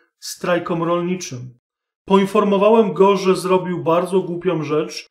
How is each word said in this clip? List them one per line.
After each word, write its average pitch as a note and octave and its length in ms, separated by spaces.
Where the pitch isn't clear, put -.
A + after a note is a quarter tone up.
strajkom E3+ 640
rolniczym. F3 760
Poinformowałem G3 880
go, F#3+ 240
że F3+ 200
zrobił F3 460
bardzo F3 380
głupią E3+ 420
rzecz D3+ 480